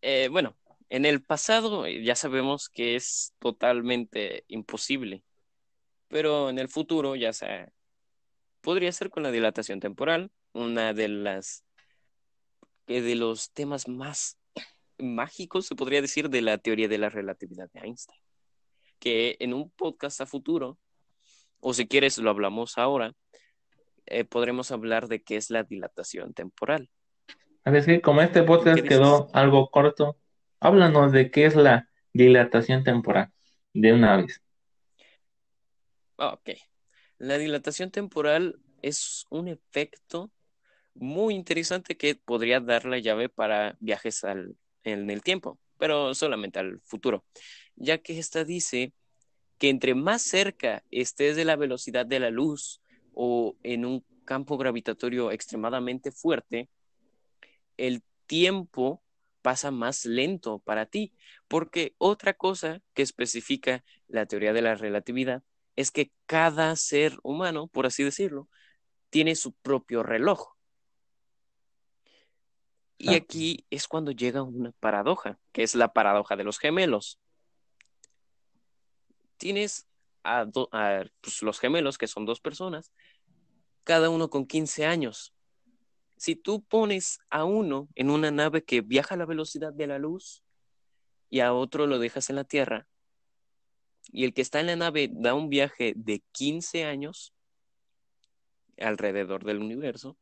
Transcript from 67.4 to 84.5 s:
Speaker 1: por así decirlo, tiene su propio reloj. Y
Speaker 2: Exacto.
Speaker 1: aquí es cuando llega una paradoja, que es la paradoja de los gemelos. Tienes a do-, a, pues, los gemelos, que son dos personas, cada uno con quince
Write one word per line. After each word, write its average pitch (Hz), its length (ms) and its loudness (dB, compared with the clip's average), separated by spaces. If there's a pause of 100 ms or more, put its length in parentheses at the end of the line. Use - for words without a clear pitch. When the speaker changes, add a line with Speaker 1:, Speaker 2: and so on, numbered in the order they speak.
Speaker 1:
por 131 200 -4
así 131 180 -2
decirlo, 143 440 -4 (600)
tiene 156 260 2
su 135 200 -8
propio 127 480 -4
reloj. 120 500 -2 (2500)
Y - 100 -6
Speaker 2:
Exacto. 165 160 2
Speaker 1:
aquí 165 460 -6
es - 180 -8
cuando 156 240 -4
llega 123 300 -2
una 120 300 -8
paradoja, 104 680 -2 (100)
que 120 120 -2
es 113 120 -2
la 117 180 4
paradoja 104 440 2
de 98 80 -6
los 104 140 -6
gemelos. 151 600 -2 (2250)
Tienes 101 500 -6 (340)
a 117 220 -2
do-, 117 280 -4
a, 101 320 -2 (160)
pues, - 220 -12
los 107 160 -4
gemelos, 143 400 -2
que 113 80 -4
son 107 200 -8
dos 117 140 -6
personas, 160 520 -10 (920)
cada 165 280 4
uno 165 200 0
con 139 160 -2
quince 151 400 -4